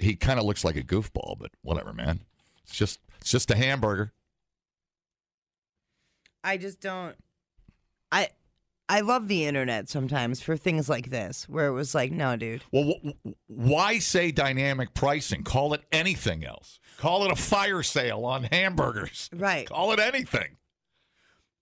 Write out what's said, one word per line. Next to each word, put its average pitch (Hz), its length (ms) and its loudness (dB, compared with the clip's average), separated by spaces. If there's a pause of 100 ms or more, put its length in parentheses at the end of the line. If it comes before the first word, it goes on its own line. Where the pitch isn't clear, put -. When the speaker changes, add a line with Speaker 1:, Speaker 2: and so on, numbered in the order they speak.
Speaker 1:
he 101 160 2
kinda 127 260 2
looks 101 220 0
like 80 120 0
a 71 60 -4
goofball, 90 560 -2
but 50 120 -12 (100)
whatever, 60 320 -4
man. 67 280 -2 (420)
It's - 120 -20
just, - 260 -2 (200)
it's - 100 -6
just 123 200 2
a 110 60 4
hamburger. 107 580 0 (2250)
Speaker 2:
I 190 140 -2
just 190 240 -10
don't, 185 360 -8 (960)
I, 185 160 4 (600)
I 208 120 6
love 220 280 2
the 180 180 2
internet 127 420 0
sometimes 131 540 -2
for 160 140 -2
things 156 320 0
like 123 220 -2
this, 117 380 -6
where 151 200 0
it 135 40 0
was 127 220 -4
like, 131 180 0
"No, 139 240 -2
dude." 113 340 -6
Speaker 1:
Well, 147 320 2
wh-, 147 60 -8 (180)
wh-, - 60 -10 (140)
why 151 520 2
say 175 320 2
dynamic 135 640 0
pricing? 139 480 0
Call 143 300 0
it 147 180 -2
anything 147 540 0
else. - 340 -16 (200)
Call 180 260 2
it 185 80 2
a 143 40 0
fire 202 460 2
sale 117 440 0
on 131 180 -2
hamburgers. 143 880 0
Speaker 2:
Right. 175 320 -2
Speaker 1:
Call 190 260 0
it 208 80 4
anything. 220 580 -2 (1040)